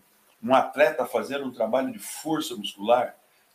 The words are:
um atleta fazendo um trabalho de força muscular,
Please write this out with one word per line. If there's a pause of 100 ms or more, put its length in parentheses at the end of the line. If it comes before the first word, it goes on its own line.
(420)
um
atleta
fazendo
um
trabalho
de
força
muscular, (380)